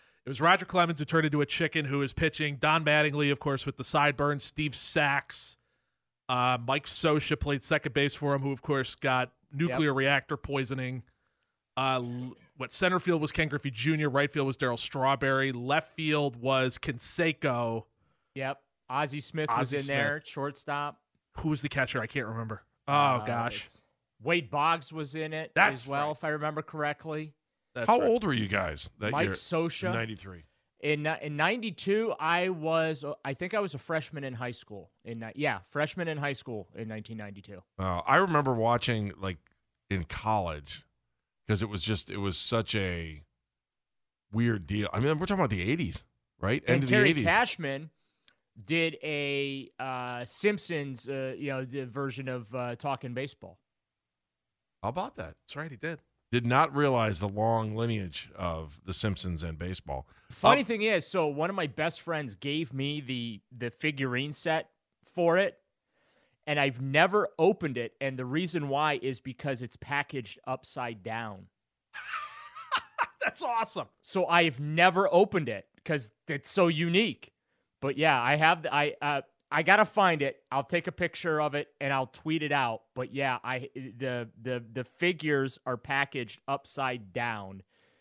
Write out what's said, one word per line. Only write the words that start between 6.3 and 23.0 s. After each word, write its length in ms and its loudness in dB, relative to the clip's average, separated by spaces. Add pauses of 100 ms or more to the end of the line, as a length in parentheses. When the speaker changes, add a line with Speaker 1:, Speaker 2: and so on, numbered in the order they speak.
Speaker 1:
Mike 200 0
Scioscia 540 2
played 240 -2
second 300 0
base 220 2
for 180 0
him, 80 0
who, 100 -2
of 120 -8
course, 320 0
got 360 0 (220)
nuclear 380 2
Speaker 2:
Yep. 60 0
Speaker 1:
reactor 380 2
poisoning. 680 -4 (760)
Uh, 240 2
l-, 320 -6 (240)
what, 160 -6
center 260 4
field 220 2
was 100 -2
Ken 180 0
Griffey 200 -4
Junior. 400 0
Right 220 2
field 160 0
was 100 -2
Darryl 220 0
Strawberry. 720 2
Left 420 -2
field 480 0
was 380 2
Canseco. 1040 0 (500)
Speaker 2:
Yep. 260 -4 (300)
Ozzie 300 -2
Smith 300 -4
was 240 2
Speaker 1:
Ozzie 40 0
Speaker 2:
in 80 -2
there, 360 0
Speaker 1:
Smith. 60 -20
Speaker 2:
shortstop. 720 -6 (380)
Speaker 1:
Who 120 -4
was 120 0
the 80 -2
catcher? 320 -2
I 60 -4
can't 180 -4
remember. 380 -8 (240)
Oh, 60 0
Speaker 2:
Uh, 320 4